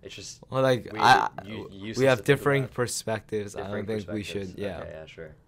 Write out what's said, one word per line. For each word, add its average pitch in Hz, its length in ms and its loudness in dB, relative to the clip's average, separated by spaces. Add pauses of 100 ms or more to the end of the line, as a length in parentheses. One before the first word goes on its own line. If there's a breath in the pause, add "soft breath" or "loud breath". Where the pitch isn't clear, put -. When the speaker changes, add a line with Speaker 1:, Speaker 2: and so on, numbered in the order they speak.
Speaker 1:
It's - 120 -14
just - 240 -14 (100)
Speaker 2:
Well, 131 120 0
like, 127 320 2
Speaker 1:
we, 107 60 -8
Speaker 2:
I, 110 300 8 (140)
Speaker 1:
you, 101 260 -10
Speaker 2:
we 98 80 -16
Speaker 1:
useless 107 300 0
Speaker 2:
have 127 120 6
Speaker 1:
to - 40 -14
think 139 160 6
Speaker 2:
differing 139 240 2
Speaker 1:
about. 120 120 -8
Speaker 2:
perspectives. 110 800 -4
I - 40 -8
don't 95 80 -8 (160)
Speaker 1:
Differing - 20 -6 (200)
Speaker 2:
think - 60 -10
we 104 120 -4
should, 92 320 -6
Speaker 1:
perspectives. - 60 -14
Speaker 2:
yeah. 92 180 -6
Speaker 1:
Okay, 82 120 -10
yeah, 80 140 -12
sure. 78 300 -16 (120)